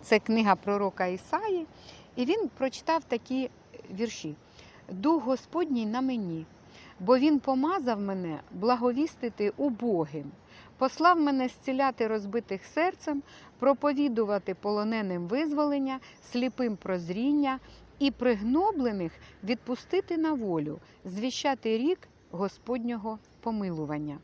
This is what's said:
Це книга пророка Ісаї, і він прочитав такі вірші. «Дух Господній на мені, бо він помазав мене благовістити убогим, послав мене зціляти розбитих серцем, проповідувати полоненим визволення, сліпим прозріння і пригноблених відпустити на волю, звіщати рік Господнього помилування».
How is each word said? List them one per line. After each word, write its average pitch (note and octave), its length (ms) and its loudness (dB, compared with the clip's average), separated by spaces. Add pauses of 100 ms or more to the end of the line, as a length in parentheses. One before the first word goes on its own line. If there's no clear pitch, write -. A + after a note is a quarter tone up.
Це G#3+ 140 6
книга A3 360 4
пророка G3+ 500 -2
Ісаї, E4 600 -2 (500)
і B3 100 0
він F4+ 320 0
прочитав D#4 460 -2
такі B3+ 460 -2 (500)
вірші. G#3+ 360 -4 (540)
«Дух B3+ 340 2
Господній C4 640 -2
на A#3 160 -2
мені, G3 440 -2 (540)
бо A3 180 6
він D4 220 6
помазав C4 600 0
мене F#3+ 400 -4 (120)
благовістити A#3+ 1040 0
убогим, F3 760 -2 (460)
послав E4 420 4
мене C#4 280 2
зціляти C4 600 0
розбитих G#3 580 -4
серцем, D#4 580 -2 (360)
проповідувати B3 960 0
полоненим G#3 720 -2
визволення, C#4+ 720 0 (320)
сліпим B3 460 -2
прозріння B3+ 840 0 (400)
і C#4 120 2
пригноблених A#3+ 1000 2 (320)
відпустити B3+ 720 -2
на D#4+ 160 0
волю, E3+ 460 -2 (260)
звіщати A3+ 720 -2
рік D#4 300 0 (240)
Господнього A3 880 -4 (220)
помилування». D#3 840 -4